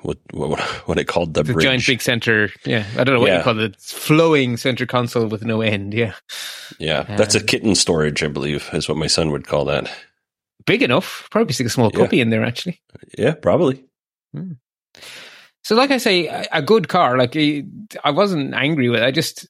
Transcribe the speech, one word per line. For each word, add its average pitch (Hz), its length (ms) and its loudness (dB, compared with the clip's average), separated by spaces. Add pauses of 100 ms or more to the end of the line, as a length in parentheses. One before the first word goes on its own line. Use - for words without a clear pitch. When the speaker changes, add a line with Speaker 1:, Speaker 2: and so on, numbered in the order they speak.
Speaker 1:
What, - 160 -6 (120)
what, - 280 -4
<laughs> - 280 -8
what 82 120 0
it 71 80 0
called? 82 260 -2
The 78 80 0
Speaker 2:
the 78 120 0
Speaker 1:
bridge. - 120 2
Speaker 2:
giant 127 220 0
big 123 160 0
center. 110 480 0 (140)
Yeah, 117 200 -2 (140)
I 131 40 4
don't 135 120 2
know 117 60 4
what 98 100 4
Speaker 1:
Yeah. 90 80 4
Speaker 2:
you 78 40 -2
call 113 160 2
it. 110 140 -2
It's - 200 -18
flowing 151 640 2
center 127 280 -2
console 120 400 0
with 107 180 -4
no 113 180 -2
end. 104 340 -2
Yeah, 95 180 -2 (640)
Speaker 1:
Yeah, 78 240 -2
that's 104 320 0
a 107 60 2
Speaker 2:
Um, - 80 -6
Speaker 1:
kitten 110 260 0
storage, 78 480 0
I 78 60 -2
believe, 71 460 -4
is 78 140 -4
what 76 120 -4
my 76 80 -2
son 80 240 0
would 69 160 -6
call 73 180 0
that. 71 240 -2 (760)
Speaker 2:
Big 233 180 2
enough, - 480 -2
probably 214 220 0
stick 123 120 2
a 110 40 2
small 113 240 2
Speaker 1:
Yeah. 90 60 0
Speaker 2:
puppy 127 200 4
in 113 100 2
there, 110 140 2
actually. 123 380 -6 (360)
Speaker 1:
Yeah, 143 180 2
probably. 131 500 2 (480)
Speaker 2:
Hmm. 165 200 -10 (1120)
So, 214 120 0
like 269 160 4
I 262 60 2
say, 190 300 2
a, - 240 -8
a 165 100 0
good 185 280 2
car. 135 280 4
Like, 127 200 2
I, 147 260 0 (400)
I 147 80 2
wasn't 151 420 0
angry 131 360 0
with 117 120 2
it. 117 40 2
I 135 60 2
just, - 380 -4